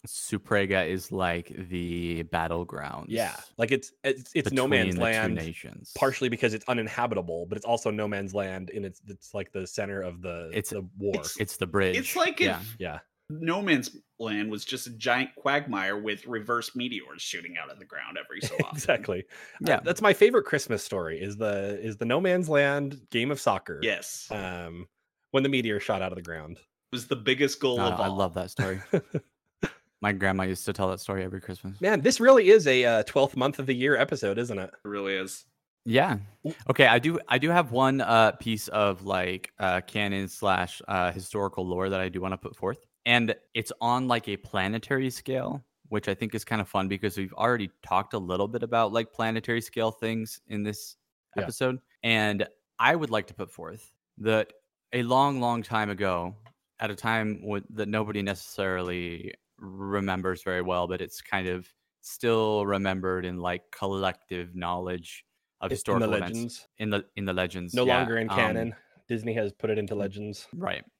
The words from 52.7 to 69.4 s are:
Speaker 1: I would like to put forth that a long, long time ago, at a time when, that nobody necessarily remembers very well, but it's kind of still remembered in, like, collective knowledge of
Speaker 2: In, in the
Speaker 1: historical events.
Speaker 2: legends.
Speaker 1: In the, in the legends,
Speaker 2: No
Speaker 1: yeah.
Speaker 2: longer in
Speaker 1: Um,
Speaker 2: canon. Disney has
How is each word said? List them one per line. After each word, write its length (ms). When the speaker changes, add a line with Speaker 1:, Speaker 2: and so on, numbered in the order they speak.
Speaker 1:
I 160
would 160
like 180
to 60
put 160
forth 420
that 340
a 100
long, 380
long 220
time 260
ago, 480
at 120
a 60
time 460
when, 280
that 180
nobody 340
necessarily 1120
remembers 840
very 200
well, 260
but 120
it's 220
kind 260
of 240
still 640
remembered 580
in, 140
like, 320
collective 840
knowledge 720
of 80
Speaker 2:
In, 180
in 100
the 80
Speaker 1:
historical 80
events. 320
Speaker 2:
legends. 220
Speaker 1:
In 100
the, 180
in 100
the 80
legends, 400
Speaker 2:
No 100
Speaker 1:
yeah. 240
Speaker 2:
longer 80
in 120
Speaker 1:
Um, 20
Speaker 2:
canon. 440
Disney 280
has 180